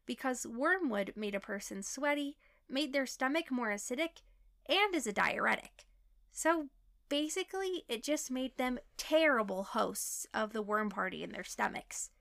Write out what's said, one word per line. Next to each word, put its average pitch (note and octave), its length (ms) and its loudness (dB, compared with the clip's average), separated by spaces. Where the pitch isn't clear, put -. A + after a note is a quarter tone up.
because B3 420 -2
wormwood A#3 680 2
made G#3 180 -4
a G3 60 0
person G3+ 420 -8
sweaty, D4 540 -2
made C4+ 240 -2
their C#4 140 2
stomach C#4 440 -2
more B3 200 0
acidic, - 520 -4
and F#4+ 260 4
is B3 120 0
a G#3 60 -2
diuretic. - 720 0
So D#4 360 2
basically, F#4 800 -2
it A3+ 140 -4
just D4 280 -2
made B3+ 260 -4
them B3+ 220 0
terrible A3+ 680 4
hosts - 680 -2
of G#3+ 200 0
the A3 100 -4
worm G#3 260 2
party F#3 340 -2
in F3+ 80 -8
their F#3 140 -8
stomachs. - 640 -4